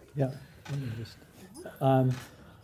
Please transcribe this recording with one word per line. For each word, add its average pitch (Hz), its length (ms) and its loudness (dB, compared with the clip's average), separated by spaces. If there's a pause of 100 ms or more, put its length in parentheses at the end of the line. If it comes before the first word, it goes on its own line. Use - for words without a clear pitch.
(160)
Yeah, 135 140 2 (400)
let 143 100 -4
me 123 200 -6
just, - 180 -12 (640)
um, 131 320 6 (500)